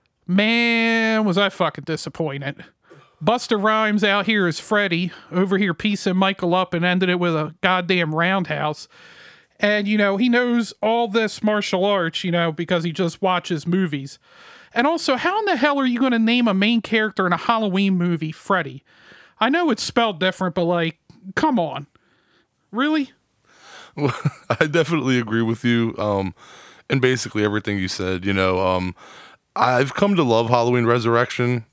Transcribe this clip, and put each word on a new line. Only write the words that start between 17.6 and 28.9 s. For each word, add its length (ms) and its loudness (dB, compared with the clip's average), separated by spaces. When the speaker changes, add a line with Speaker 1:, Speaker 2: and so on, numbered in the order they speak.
Speaker 1:
movie 360 -2
Freddy? 500 -4
I 80 4
know 220 2
it's 120 0
spelled 380 -2
different, 340 -2
but, 120 -2
like, 340 -2
come 220 0
on. 300 -4
Really? 420 -2
Speaker 2:
Well, 180 0
<laughs> 220 -4
I 60 2
definitely 520 0
agree 260 -2
with 200 -2
you, 340 0
um, 380 -2
and 100 2
basically 460 0
everything 320 -2
you 100 -2
said, 380 -4
you 80 0
know, 260 2
um, 360 0